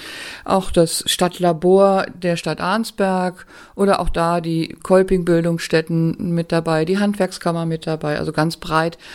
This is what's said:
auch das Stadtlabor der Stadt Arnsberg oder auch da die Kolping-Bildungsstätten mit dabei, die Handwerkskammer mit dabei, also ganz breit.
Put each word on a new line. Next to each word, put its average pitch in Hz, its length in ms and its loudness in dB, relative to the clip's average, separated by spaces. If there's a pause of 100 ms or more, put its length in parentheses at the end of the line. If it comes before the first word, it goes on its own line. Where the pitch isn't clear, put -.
(440)
auch 190 280 0
das 165 340 2
Stadtlabor 180 1000 2 (140)
der 175 140 0
Stadt 165 260 -6
Arnsberg 185 840 -2 (300)
oder 196 240 2
auch 170 80 -2
da 170 320 0
die 165 420 -4
Kolping-Bildungsstätten 170 1500 2
mit 165 160 -2
dabei, 165 340 0
die 190 140 0
Handwerkskammer 185 680 -2
mit 160 200 -4
dabei, 156 320 -2
also 156 140 -4
ganz 165 240 0
breit. 165 420 -2 (160)